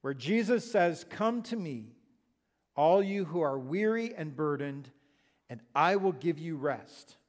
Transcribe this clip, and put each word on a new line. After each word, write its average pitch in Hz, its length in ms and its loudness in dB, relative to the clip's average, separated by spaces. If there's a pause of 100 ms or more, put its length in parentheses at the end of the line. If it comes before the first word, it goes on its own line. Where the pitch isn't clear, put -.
where 139 140 -4
Jesus 214 560 0
says, 175 380 2
"Come 226 340 -2
to - 120 -6
me, 131 340 -8 (840)
all 175 280 6
you 196 220 0
who 165 160 -2
are 135 180 0
weary 214 560 -2
and 156 200 -8
burdened, 143 540 -4 (580)
and 117 120 -12 (160)
I 175 220 6
will 190 160 2
give 147 260 -2
you 160 160 -6
rest. - 640 -6 (120)